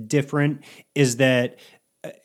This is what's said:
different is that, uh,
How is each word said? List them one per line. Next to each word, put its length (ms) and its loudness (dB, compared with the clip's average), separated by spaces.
different 560 -2
is 240 2
that, 400 2
uh, 80 -14